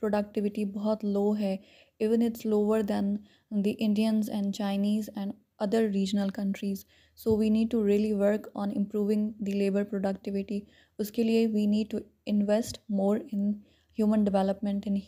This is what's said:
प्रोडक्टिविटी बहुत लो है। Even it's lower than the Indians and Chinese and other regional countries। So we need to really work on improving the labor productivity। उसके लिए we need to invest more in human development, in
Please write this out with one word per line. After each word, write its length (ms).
प्रोडक्टिविटी 640
बहुत 400
लो 280
है। 300
Even 280
it's 160
lower 360
than 360
the 280
Indians 520
and 180
Chinese 560
and 240
other 300
regional 380
countries। 480
So 140
we 120
need 200
to 140
really 300
work 280
on 260
improving 500
the 120
labor 300
productivity। 680
उसके 260
लिए 240
we 180
need 280
to 60
invest 440
more 220
in 200
human 280
development, 600
in 200